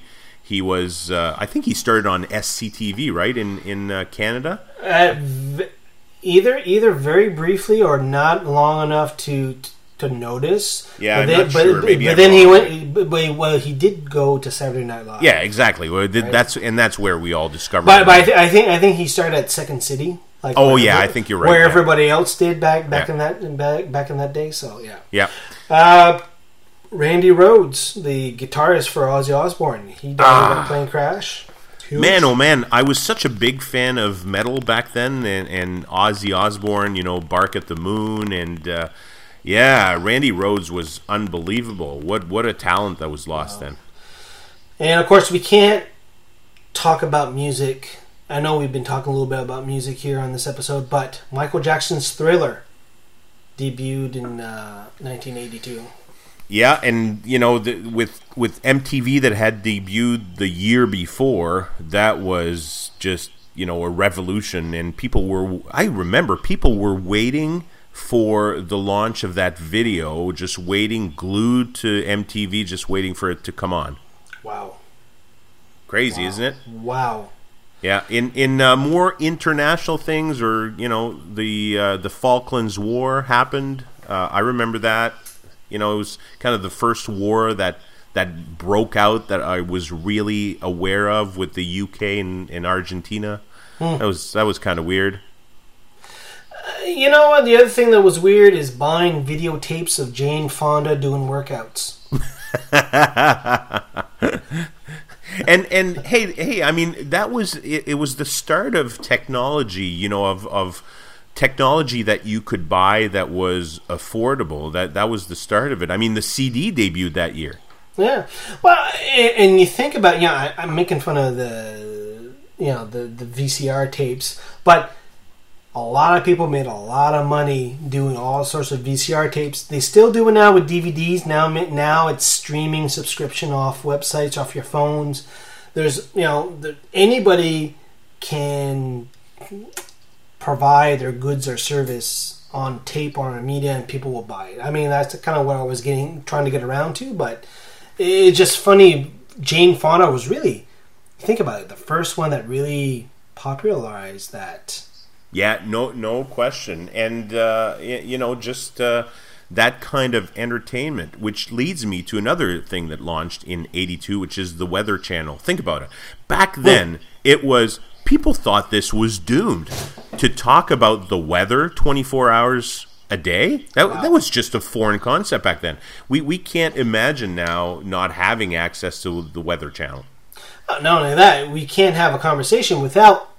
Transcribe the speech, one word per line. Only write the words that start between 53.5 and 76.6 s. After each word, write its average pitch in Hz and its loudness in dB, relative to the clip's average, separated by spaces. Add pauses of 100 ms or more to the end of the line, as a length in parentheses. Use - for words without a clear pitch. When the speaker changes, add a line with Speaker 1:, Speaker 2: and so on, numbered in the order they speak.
Speaker 2:
debuted 131 -6
in, 120 -10
uh, 107 -16 (120)
nineteen 127 -12
eighty-two. 117 -14 (600)
Speaker 1:
Yeah, 117 4
and, 113 -2
you 127 2
know, 120 4
the, 110 -4
with, 113 -6 (140)
with 117 -4
M 135 2
T 127 -4
V 131 0
that 131 2
had 110 -2
debuted 104 -2
the 98 -2
year 110 2
before, 92 -2 (100)
that 95 0
was 87 -6
just, 92 -6 (240)
you 90 -6
know, 87 -4
a 87 -4
revolution. 90 -4
And 85 -6
people 95 0
were, 95 -2 (120)
I 160 -2
remember 104 0
people 139 4
were 101 2
waiting 127 -2 (300)
for 107 0
the 92 -6
launch 101 -2
of 92 -6
that 90 -2
video, 85 -4
just 90 -8
waiting, 101 -2
glued 113 -2
to 104 -2
M 101 -2
T 104 -6
V, 101 -4
just 90 -10
waiting 95 -2
for 92 -6
it - -10
to - -10
come 92 -6
on. 71 -6 (480)
Speaker 2:
Wow. - -14 (1120)
Speaker 1:
Crazy, 101 -2
Speaker 2:
Wow. 90 -4
Speaker 1:
isn't 98 -6
it? 135 -4 (120)